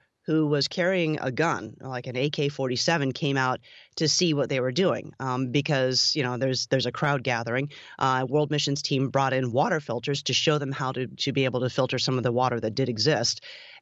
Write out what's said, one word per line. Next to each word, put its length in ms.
who 200
was 220
carrying 520
a 120
gun, 480
like 260
an 100
A 140
K 180
forty-seven, 600
came 260
out 220
to 100
see 260
what 160
they 120
were 100
doing, 480
um, 320
because, 640
you 80
know, 140
there's, 320
there's 180
a 60
crowd 320
gathering. 480
Uh, 300
World 240
Missions 300
team 260
brought 240
in 180
water 300
filters 440
to 80
show 260
them 120
how 220
to, 160
to 240
be 140
able 140
to 100
filter 280
some 180
of 60
the 80
water 300
that 160
did 120
exist. 560